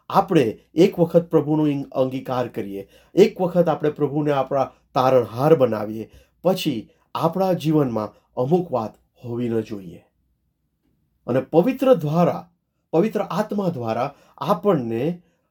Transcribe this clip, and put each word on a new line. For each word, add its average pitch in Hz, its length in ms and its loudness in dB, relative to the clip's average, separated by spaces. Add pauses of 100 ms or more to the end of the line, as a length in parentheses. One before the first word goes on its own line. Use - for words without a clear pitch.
આપણે 143 500 2 (140)
એક 185 260 4
વખત 170 300 2
પ્રભુનો 151 380 0
ઇંગ-, 139 240 -4
અંગીકાર 131 560 -4
કરીએ, 98 400 -10 (260)
એક 202 280 4
વખત 175 260 2
આપણે 151 220 0
પ્રભુને 147 420 -2
આપણા 135 420 -2 (200)
તારણહાર 127 640 4
બનાવીએ, 110 560 -2 (320)
પછી 165 460 -2 (260)
આપણા 175 380 0
જીવનમાં 131 760 -2 (100)
અમુક 165 340 0
વાત 113 240 -4 (280)
હોવી 120 260 -6
ન 113 100 -2
જોઈએ. 92 460 -10 (1200)
અને 127 140 0
પવિત્ર 254 520 2
દ્વારા, 151 580 0 (400)
પવિત્ર 208 300 0
આત્મા 196 480 -4
દ્વારા 120 460 -4 (220)
આપણને, 156 840 -2 (300)